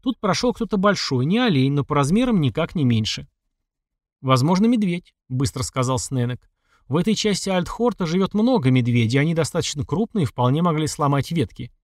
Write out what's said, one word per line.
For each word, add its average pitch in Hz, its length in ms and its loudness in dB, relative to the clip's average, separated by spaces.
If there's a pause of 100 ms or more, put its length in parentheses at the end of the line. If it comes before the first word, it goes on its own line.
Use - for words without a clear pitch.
Тут 254 200 -6
прошёл 214 320 -2
кто-то 220 240 -4
большой, 180 500 0
не 196 140 2
олень, 143 320 2
но 143 120 0
по 143 120 -2
размерам 196 440 2
никак 156 360 -2
не 156 80 0
меньше». 113 420 0 (920)
«Возможно, 139 460 2
медведь», — 202 480 -2 (140)
быстро 131 340 -4
сказал 127 360 -2
Сненек. 123 520 -6 (380)
«В 135 80 -2
этой 185 180 0
части 202 360 -2
Альтхорта 185 560 -2
живёт 180 280 0
много 214 360 2
медведей, 120 500 2
они 160 140 0
достаточно 156 500 -4
крупные 190 400 -2
и - 20 -2
вполне 131 360 0
могли 156 240 0
сломать 143 440 -2
ветки». 127 400 -4 (140)